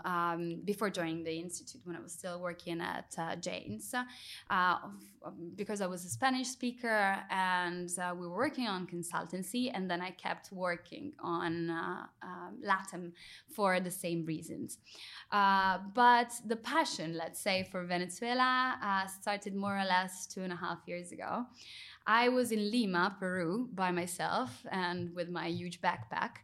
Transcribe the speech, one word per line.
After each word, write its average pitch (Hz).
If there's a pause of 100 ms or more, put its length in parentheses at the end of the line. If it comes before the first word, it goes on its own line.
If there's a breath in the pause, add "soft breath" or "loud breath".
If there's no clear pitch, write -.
um, 170
before 202
joining 165
the 160
institute -
when 175
I 165
was 175
still 175
working 175
at, -
uh, 165
Jane's, -
uh, 247 (460 loud breath)
of, 185 (320)
um, -
because 202
I 190
was 180
a 180
Spanish 262
speaker 220
and, 180 (100)
uh, 180
we 180
were 175
working 262
on 185
consultancy, 175
and 185
then 175
I 180
kept 180
working 180
on, 170
uh, 175 (160)
um, 180
Latin 185 (420 loud breath)
for 185
the 180
same 170
reasons. 156 (520 loud breath)
Uh, 196 (160)
but 240 (140)
the 220
passion, 226
let's 165
say, 196 (140)
for 180
Venezuela, 247
uh, 196
started 202
more 196
or 196
less 185
two -
and 185
a 175
half 170
years 175
ago. 226 (600 loud breath)
I 233
was 247
in 208
Lima, 196
Peru, 185
by 180
myself 180 (200)
and 175
with 175
my 170
huge 175
backpack. - (120)